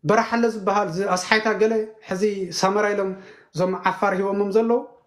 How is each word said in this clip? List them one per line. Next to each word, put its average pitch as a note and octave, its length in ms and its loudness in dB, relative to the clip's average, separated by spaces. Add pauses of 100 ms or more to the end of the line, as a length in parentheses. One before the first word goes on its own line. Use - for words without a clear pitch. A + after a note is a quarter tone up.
በራሓለ A#3 460 2
ዝበሃል G3+ 400 -2
ዚ E3 180 -8
ኣስሓይታ G#3+ 480 2
ገለ A3 180 2 (280)
ሕዚ F#3 220 -4 (280)
ሰመራ G3+ 360 2
ኢሎም G3 240 0 (380)
እዞም F#3 320 -2
ዓፋር F#3+ 320 0
ሂቦሞም G3 380 -2
ዘለዉ A#3 280 2 (280)